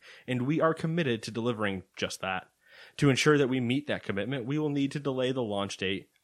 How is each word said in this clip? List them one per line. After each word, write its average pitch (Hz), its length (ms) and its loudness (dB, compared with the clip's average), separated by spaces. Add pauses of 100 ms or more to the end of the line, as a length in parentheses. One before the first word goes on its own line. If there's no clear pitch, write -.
(280)
and 123 140 -2
we 143 180 0
are 160 140 4
committed 160 480 -2
to - 80 -8
delivering 107 520 -2 (140)
just - 240 -6
that. 92 280 -6 (500)
To 143 120 6
ensure 147 280 6
that 135 100 4
we 131 100 0
meet 123 300 0
that 101 160 -4
commitment, 110 400 -4
we 143 140 -2
will 151 100 0
need 139 240 0
to 147 80 -4
delay 131 320 0
the 131 100 -2
launch 101 360 -2
date 95 300 -2 (160)